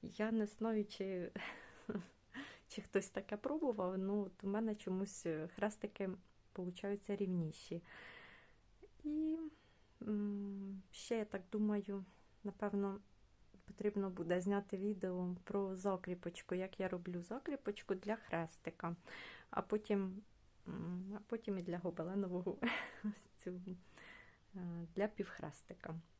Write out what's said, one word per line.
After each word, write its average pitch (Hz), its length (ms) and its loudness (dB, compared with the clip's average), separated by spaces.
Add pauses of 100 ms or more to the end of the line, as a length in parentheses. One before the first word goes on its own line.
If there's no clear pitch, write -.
Я 214 300 0
не 220 140 6
знаю, 220 380 2
чи, 190 480 -2 (560)
<laughs> 202 140 0 (680)
чи - 140 -6
хтось - 260 2
таке - 280 -2
пробував, 208 640 2
ну, 196 220 4
от 196 240 -4
у 196 40 2
мене 214 260 2
чомусь, 190 520 -2
е, 160 300 0
хрестики 208 540 0 (420)
получаються 202 640 -2
рівніші. 175 680 0 (1200)
І, 311 340 2 (640)
м, 202 880 -2
ще, - 280 0
я 220 60 2
так 202 180 -6 (100)
думаю, 208 520 2 (400)
напевно, 202 560 2 (640)
потрібно 202 460 2
буде 180 300 4
зняти 196 360 4
відео 185 680 2
про 196 320 2
закріпочку, 185 800 0
як 185 260 0
я 190 80 2
роблю 180 340 -2
закріпочку 226 720 -2
для 196 220 0
хрестика, - 800 -2 (540)
а - 120 0
потім, 202 600 2 (460)
м, 180 480 -4
а 208 100 -6
потім 220 320 -2
і 175 40 -2
для 175 160 -2
гобеленового, 180 840 0
<laughs> - 540 0 (240)
цю, 180 220 -6 (960)
е, 170 380 -4
для 196 120 6
півхрестика. - 880 -4 (240)